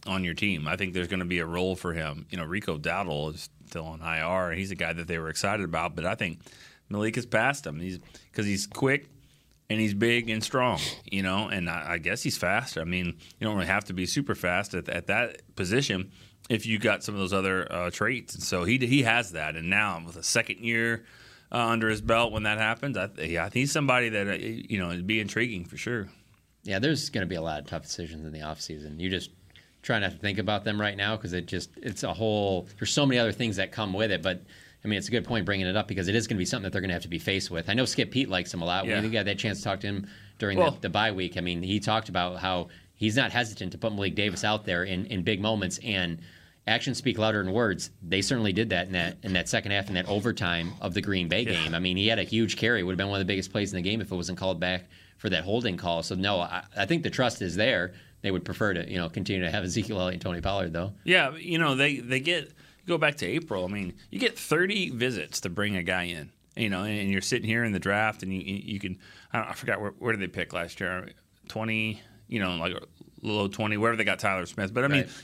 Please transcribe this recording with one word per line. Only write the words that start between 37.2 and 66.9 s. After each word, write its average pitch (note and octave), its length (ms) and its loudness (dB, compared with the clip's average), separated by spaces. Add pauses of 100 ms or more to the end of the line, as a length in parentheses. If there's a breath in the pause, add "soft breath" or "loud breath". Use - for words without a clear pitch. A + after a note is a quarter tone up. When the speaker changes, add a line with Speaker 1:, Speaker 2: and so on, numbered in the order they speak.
Speaker 2:
with. E2+ 180 -4
I G2+ 60 2
know B2+ 100 4
Skip A2 260 0
Peete B2 200 0
likes F2+ 220 0
him F2 100 -4
a - 40 -2
lot. F#2 200 0
Speaker 1:
Yeah. A2 80 2
Speaker 2:
When G#2 100 2
we A2 60 0
got G#2 160 2
that G2+ 120 0
chance G2+ 200 -2
to - 60 -10
talk G2 160 0
to G2+ 60 -4
him G2+ 200 -2 (320 loud breath)
during G2+ 200 2
Speaker 1:
Well D#3+ 140 6
Speaker 2:
the, - 80 -10
the G#2 80 -2
bye G#2 240 2
week, F#2 240 -2
I F2 60 -2
mean, F2 200 0
he G2 180 2
talked A2 280 2
about F2+ 300 0
how F2+ 300 0 (260 loud breath)
he's G#2+ 220 2
not C3 140 4
hesitant G#2+ 420 -2
to - 60 -12
put A2+ 140 0
Malik G2 220 0
Davis G2+ 300 0
out G#2+ 200 2
there F2+ 200 0
in, F#2+ 220 -2
in F#2+ 160 -2
big G2+ 200 0
moments, G#2 400 0
and F2+ 360 -2 (480 loud breath)
actions A#2 300 0
speak A#2 220 0
louder G#2+ 240 4
than F#2 100 0
words. G#2+ 380 2 (120)
They F#2 200 2
certainly G#2+ 320 2
did A2 160 2
that F2+ 160 2
in F#2+ 80 -6
that, F2 280 0
in G2 120 -2
that F2 160 2
second G#2 220 0
half, G2+ 160 0
in G2+ 60 -4
that F2+ 140 0
overtime G2 720 0
of F#2 140 -4
the G2+ 80 0
Green F#2 260 2
Bay G2 140 2
Speaker 1:
Yeah. A2+ 100 0
Speaker 2:
game. D#2+ 220 0
I E2 40 0
mean, F2+ 200 2
he G2+ 80 4
had A2 120 4
a F#2 40 0
huge A2 340 2
carry. A2 240 2
It F2 40 0
would F#2 80 0
have F2+ 60 -2
been G2 100 0
one G2+ 120 0
of F#2 60 0
the G2+ 40 0
biggest F#2+ 220 -2
plays G#2 200 0
in F#2+ 40 -4
the F2 100 -2
game A2 140 0
if F#2 100 -6
it F#2+ 40 -2
wasn't F2 240 -4
called F#2+ 220 0
back F2+ 240 -2 (340 soft breath)
for G#2+ 120 -4
that E2 140 0
holding G#2 320 0
call. E2 260 0
So, G2 120 -4
no, F#2 260 2
I, F2 240 -4 (120)
I G2 100 2
think D#3+ 160 2
the G2 80 0
trust B2 300 2
is F2 160 -2
there. G2 380 2 (260 loud breath)
They G2+ 100 0
would F2 140 2
prefer G2 300 0
to, E2+ 160 -2
you G2 80 -2
know, E2+ 100 0
continue G2 340 -2
to E2 80 0
have G2+ 140 0
Ezekiel G#2 360 -2
Elliott F2+ 140 0
and E2+ 80 -8
Tony F2 180 -2
Pollard, F#2 320 0
though. F2+ 200 -2 (120)
Speaker 1:
Yeah, D#3+ 320 4
you E3+ 220 -2
know, D3+ 160 4
they, C#3 220 4
they B2 240 0
get, D#3 320 -2 (340 soft breath)
go E3+ 100 2
back D#3+ 200 4
to - 100 -4
April. G#2+ 380 -2
I F2+ 40 -2
mean, G2 260 -4 (160 loud breath)
you G3 80 -6
get A#3 200 0
thirty F3+ 520 2
visits A#2 520 -2
to F#2+ 80 -2
bring G2+ 260 0
a F2 60 0
guy F2+ 220 0
in, E2+ 260 -6 (260)
you G#2+ 140 2
know, F#2+ 140 0
and, G#2+ 140 -2